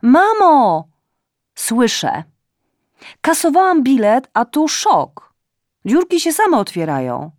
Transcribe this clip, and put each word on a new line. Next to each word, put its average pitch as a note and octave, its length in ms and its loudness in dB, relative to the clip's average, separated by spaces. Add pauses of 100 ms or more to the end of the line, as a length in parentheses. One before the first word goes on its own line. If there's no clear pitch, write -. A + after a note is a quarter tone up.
Mamo! D4 840 2 (640)
Słyszę. A3+ 720 -2 (960)
Kasowałam E4+ 600 0
bilet, B3 520 2
a A#3 100 0
tu D4+ 240 -2
szok. - 680 -4 (500)
Dziurki E4+ 360 0
się E4 120 -2
same F4+ 260 0
otwierają. D3 800 -6